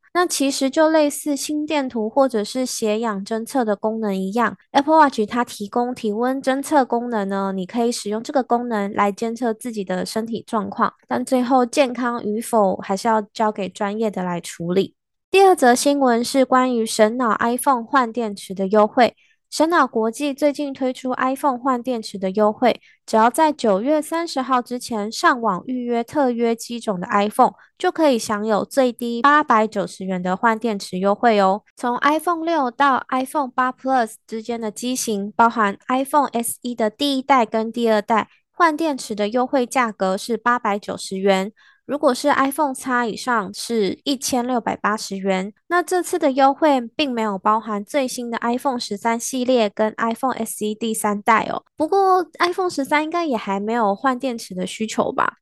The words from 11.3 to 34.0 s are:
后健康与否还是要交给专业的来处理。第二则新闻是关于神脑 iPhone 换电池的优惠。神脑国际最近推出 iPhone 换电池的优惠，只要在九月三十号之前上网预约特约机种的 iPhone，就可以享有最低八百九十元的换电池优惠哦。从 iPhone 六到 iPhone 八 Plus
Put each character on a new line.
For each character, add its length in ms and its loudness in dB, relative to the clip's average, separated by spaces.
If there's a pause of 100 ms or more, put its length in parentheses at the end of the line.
后 240 4
健 260 2
康 320 -4
与 160 -2 (120)
否 320 4
还 140 -2
是 100 -4
要 140 2
交 280 -2
给 200 -6
专 280 -6
业 140 -2
的 100 -6
来 200 -4
处 320 -6
理。 200 0 (380)
第 100 6
二 140 8
则 180 6
新 240 2
闻 240 4
是 220 2
关 320 2
于 100 0
神 300 2
脑 220 0
iPhone 440 0
换 300 0
电 240 -4
池 180 -12
的 140 -2
优 180 6
惠。 300 2 (340)
神 200 0
脑 180 4
国 240 -2
际 220 -4
最 180 2
近 220 -4
推 180 -2
出 220 -6
iPhone 440 0
换 240 -2
电 200 -4
池 160 -12
的 140 -4
优 200 4
惠， 300 0 (240)
只 100 0
要 140 6
在 240 2
九 280 2
月 200 2
三 260 -4
十 140 -4
号 200 0
之 160 -6
前 320 -6
上 320 2
网 240 0
预 180 -4
约 200 0
特 260 0
约 240 0
机 240 -8
种 220 -4
的 80 -6
iPhone， 460 2 (240)
就 120 0
可 200 4
以 100 2
享 260 -4
有 200 2
最 260 2
低 300 -6
八 200 6
百 240 4
九 220 -4
十 160 -12
元 180 -4
的 140 0
换 240 2
电 180 -2
池 220 -8
优 160 2
惠 240 4
哦。 240 2 (140)
从 220 -4
iPhone 440 0
六 260 0
到 400 2
iPhone 400 -2
八 220 -2
Plus 440 -2 (120)